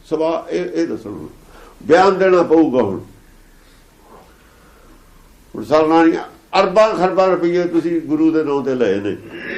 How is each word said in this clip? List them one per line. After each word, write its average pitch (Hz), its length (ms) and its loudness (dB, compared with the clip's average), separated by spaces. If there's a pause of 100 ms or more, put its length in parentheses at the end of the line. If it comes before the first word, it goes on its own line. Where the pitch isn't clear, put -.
ਸਵਾ 160 400 -4
ਇਹ, 180 160 -6
ਇਹ 165 220 -4
ਦੱਸਣ। 101 400 -12 (560)
ਬਿਆਨ 185 340 4
ਦੇਣਾ 185 260 2
ਪਊਗਾ 139 400 2
ਹੁਣ। 95 160 -4 (2500)
ਹੁਣ 110 80 -10
ਸਾਲਾਨਾ 160 600 2 (340)
ਅਰਬਾਂ 214 340 2
ਖਰਬਾਂ 180 340 0
ਰੁਪਈਏ 175 360 0
ਤੁਸੀਂ 165 380 -2
ਗੁਰੂ 156 300 0
ਦੇ 160 120 0
ਨਾਂ 143 180 -2
ਤੇ 131 140 -4
ਲਏ 104 240 0
ਨੇ, 101 180 -6 (400)